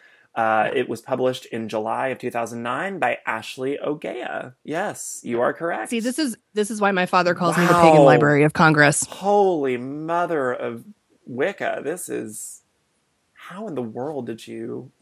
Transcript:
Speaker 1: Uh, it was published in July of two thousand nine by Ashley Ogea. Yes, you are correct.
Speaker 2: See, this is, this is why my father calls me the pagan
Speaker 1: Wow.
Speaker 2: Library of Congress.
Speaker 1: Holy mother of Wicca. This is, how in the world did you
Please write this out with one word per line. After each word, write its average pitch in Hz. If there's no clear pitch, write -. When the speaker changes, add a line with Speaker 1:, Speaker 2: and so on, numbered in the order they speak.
Speaker 1:
Uh, 110
it 123
was 120
published 127
in 113
July 113
of 127
two 123
thousand 117
nine 156
by 120
Ashley 131
Ogea. -
Yes, 165
you 117
are 139
correct. -
Speaker 2:
See, 233
this 240
is, 269
this 208
is 214
why 202
my 185
father 180
calls 170
me 175
the 175
pagan 165
Speaker 1:
Wow. 143
Speaker 2:
Library 143
of 151
Congress. 147
Speaker 1:
Holy 185
mother 151
of 120
Wicca. 139
This 170
is, 120
how 196
in 160
the 127
world 123
did 117
you 120